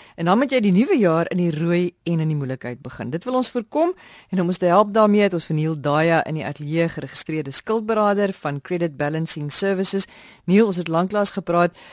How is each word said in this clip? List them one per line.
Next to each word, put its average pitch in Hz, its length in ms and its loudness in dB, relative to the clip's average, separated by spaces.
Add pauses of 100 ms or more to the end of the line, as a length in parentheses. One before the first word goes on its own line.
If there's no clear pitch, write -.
(160)
En 170 80 -6
dan 185 140 4
moet 262 120 0
jy 262 100 2
die 208 120 4
nuwe 269 260 4
jaar 170 320 2
in 185 60 -4
die 170 220 0
rooi 175 440 0
en 165 180 -2
in 156 80 -2
die 156 80 -2
moeilikheid 127 460 -8
begin. 120 280 -10
Dit 165 140 -6
wil 254 100 -4
ons 254 160 0
voorkom 311 440 -2 (340)
en 185 120 -2
om 170 60 2
ons 180 120 -2
te 180 80 0
help 196 280 4
daarmee 208 280 4
het 202 100 2
ons 170 120 -4
vir 160 120 -2
Neil 156 240 -2
Daya 156 440 2
in 156 100 -6
die 151 100 -6
ateljee, 151 440 -2
geregistreerde 156 640 -8
skuldberader 214 840 0
van 143 280 -6
Credit 170 360 -4
Balancing 147 560 -4
Services. 196 540 -2 (380)
Neil, 208 220 4
ons 190 100 -2
het 170 120 -4
lanklaas 185 420 0
gepraat. 175 460 0 (160)